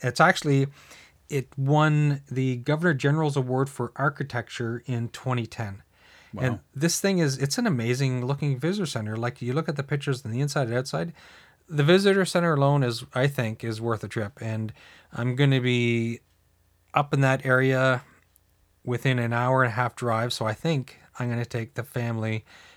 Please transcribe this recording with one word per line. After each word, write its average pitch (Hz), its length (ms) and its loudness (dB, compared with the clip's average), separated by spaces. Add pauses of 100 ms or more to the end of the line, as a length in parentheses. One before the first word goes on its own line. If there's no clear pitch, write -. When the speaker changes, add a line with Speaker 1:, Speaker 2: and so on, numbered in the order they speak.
Speaker 1:
it's 123 180 0
actually, 147 480 4 (640)
it 135 180 -4 (100)
won 147 720 2
the 131 280 -2
Governor 156 360 0
General's 143 440 2
Award 131 320 0
for 120 260 -8
Architecture 123 880 -4
in 117 240 -4
twenty 120 380 -4
ten. 101 340 -8 (560)
And 123 180 -2
Speaker 2:
Wow. 98 40 -8 (160)
Speaker 1:
this 160 240 -2
thing 196 200 2
is, 139 180 2
it's 139 200 -2
an 240 80 0
amazing 127 600 0
looking 139 340 -2
visitor 180 260 -2
center. 110 300 -4
Like, 120 260 -4
you 120 120 -2
look 156 160 -2
at 147 80 -4
the 135 60 -2
pictures 143 420 -4
on 110 60 -6
the 120 100 -2
inside 143 260 -2
and 113 100 -2
outside, 160 360 -4 (560)
the 147 160 0
visitor 196 400 4
center 170 280 2
alone 139 300 4
is, 117 220 -2 (100)
I 127 120 4
think, 113 360 -4
is 113 160 -4
worth 113 240 -2
a 104 60 -8
trip. 104 320 -6
And 110 320 -4 (400)
I'm 123 240 -2
gonna 135 240 4
be 120 580 2 (760)
up 143 200 0
in 139 80 2
that 135 240 2
area 131 580 2 (800)
within 127 360 0
an 117 120 -2
hour 127 320 2
and 120 80 2
a 104 40 -8
half 123 200 -2
drive. 120 380 0
So 113 120 -4
I 110 80 0
think 143 460 -4 (180)
I'm 123 120 -4
gonna 117 160 -2
take 113 300 -8
the 120 80 -6
family 113 600 -4 (340)